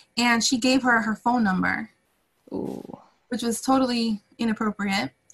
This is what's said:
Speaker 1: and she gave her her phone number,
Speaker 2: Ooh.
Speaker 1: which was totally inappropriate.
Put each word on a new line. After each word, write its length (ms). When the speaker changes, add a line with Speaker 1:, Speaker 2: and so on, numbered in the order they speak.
Speaker 1:
and 260
she 140
gave 260
her 200
her 120
phone 300
number, 460
Speaker 2:
Ooh. 320
Speaker 1:
which 140
was 180
totally 600
inappropriate. 760